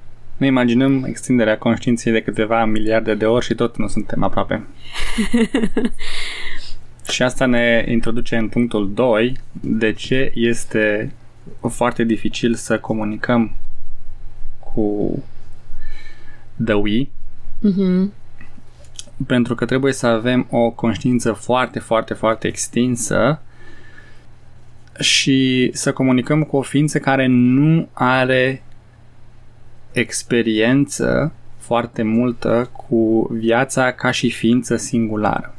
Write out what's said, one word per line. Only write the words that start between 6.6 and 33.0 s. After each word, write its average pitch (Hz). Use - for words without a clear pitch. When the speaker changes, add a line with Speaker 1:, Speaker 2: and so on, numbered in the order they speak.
Speaker 1:
Și -
asta 127
ne 120
introduce 117
în 113
punctul 110
doi, 120
de 113
ce -
este 113
foarte 120
dificil 113
să 113
comunicăm 110
cu 104
Dăui. 110
Speaker 2:
Mhm. 190
Speaker 1:
Pentru 120
că -
trebuie 135
să -
avem 120
o 117
conștiință 117
foarte, 120
foarte, 110
foarte 110
extinsă 120
și 131
să -
comunicăm 131
cu 147
o 135
ființă 147
care 135
nu 127
are 127
experiență 123
foarte 117
multă 117
cu 113